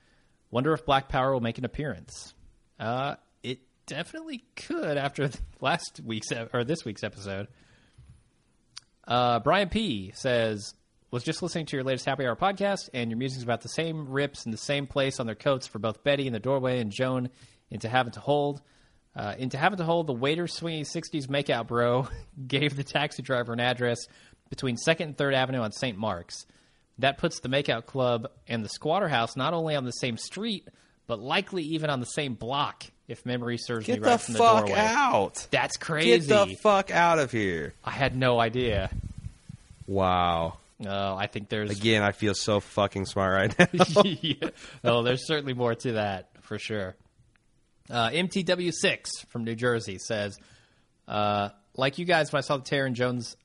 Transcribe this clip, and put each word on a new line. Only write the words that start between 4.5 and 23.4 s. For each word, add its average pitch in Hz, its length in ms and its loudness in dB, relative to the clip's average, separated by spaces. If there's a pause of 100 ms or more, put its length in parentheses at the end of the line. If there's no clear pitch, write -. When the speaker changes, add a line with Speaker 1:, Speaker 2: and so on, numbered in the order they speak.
Speaker 1:
could 208 420 -4
after 139 300 -2
<laughs> - 0 -
th-, 123 140 -8 (200)
last 151 420 -2
week's 110 280 -4
ep-, 117 240 -6
or 123 80 2
this 147 220 -4
week's 107 180 -8
episode. 98 440 -8 (1600)
Uh, 120 320 2
Brian 175 300 2
P 135 460 -2
says, 113 580 0 (380)
"Was 123 120 -4
just 160 180 -4
listening 165 260 -4
to 147 100 -4
your 131 60 -2
latest 131 220 -2
Happy 135 200 -2
Hour 120 100 0
podcast, 196 580 0
and 120 180 -2
your 113 60 -2
musings 131 260 -4
about 117 180 0
the 110 80 -10
same 160 400 -4
rips 143 360 -2
in 117 60 -4
the 107 60 -4
same 143 300 -2
place 135 320 0
on 123 60 -2
their 110 100 -4
coats 135 320 0
for - 120 -10
both 110 240 -2
Betty 143 240 2
in 123 60 -2
the 110 60 -2
doorway 127 400 0
and 107 120 -2
Joan 127 380 0 (400)
into 113 200 -6
Having 120 240 2
to - 80 -16
Hold. 143 400 2 (540)
Uh, 104 220 -4
into 131 200 -4
Having 185 220 2
to 170 40 -2
Hold, 170 240 2
the 139 60 0
waiter 147 340 0
swinging 160 380 -6
sixties 156 420 -6
makeout 139 400 0
bro 120 400 2 (200)
<laughs> 131 200 -14
gave 139 280 0
the 139 100 -4
taxi 147 360 -2
driver 120 320 0